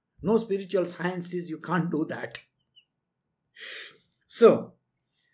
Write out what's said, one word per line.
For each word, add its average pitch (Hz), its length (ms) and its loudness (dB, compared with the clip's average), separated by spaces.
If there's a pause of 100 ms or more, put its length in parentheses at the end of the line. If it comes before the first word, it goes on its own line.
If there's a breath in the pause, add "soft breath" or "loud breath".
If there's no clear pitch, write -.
(220)
No 202 160 2
spiritual 196 480 -2
sciences, 175 640 -6
you 156 80 -8
can't 170 340 -2
do 156 140 -2
that. 123 340 -10 (1900 loud breath)
So, - 460 6 (640)